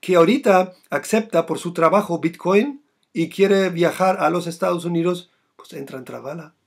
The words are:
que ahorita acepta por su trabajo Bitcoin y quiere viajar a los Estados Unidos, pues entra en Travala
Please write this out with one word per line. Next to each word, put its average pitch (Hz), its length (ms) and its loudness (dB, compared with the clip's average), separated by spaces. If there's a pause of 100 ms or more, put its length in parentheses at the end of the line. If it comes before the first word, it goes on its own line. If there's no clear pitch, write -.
que 180 160 0
ahorita 185 580 4 (160)
acepta 170 560 -2
por 156 120 -6
su 170 140 -8
trabajo 170 480 2
Bitcoin 202 640 -2 (300)
y 165 180 -4
quiere 196 400 2
viajar 180 500 0
a 156 100 2
los 170 160 -4
Estados 175 380 -4
Unidos, 175 460 -2 (260)
pues - 160 -20
entra 135 260 -14
en 127 60 -14
Travala 139 500 -14 (120)